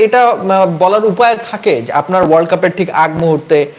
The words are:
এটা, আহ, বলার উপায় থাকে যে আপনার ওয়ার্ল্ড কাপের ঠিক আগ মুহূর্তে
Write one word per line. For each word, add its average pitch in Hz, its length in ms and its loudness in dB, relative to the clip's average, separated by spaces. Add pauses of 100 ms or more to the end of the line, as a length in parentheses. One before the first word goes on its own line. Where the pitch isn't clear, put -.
এটা, 240 240 2
আহ, 226 80 0 (420)
বলার 196 260 0
উপায় 220 320 2 (140)
থাকে 175 320 -2
যে 120 100 -10
আপনার 185 360 0
ওয়ার্ল্ড 165 220 2
কাপের 180 260 0
ঠিক 185 140 -4
আগ 160 200 0
মুহূর্তে 156 680 0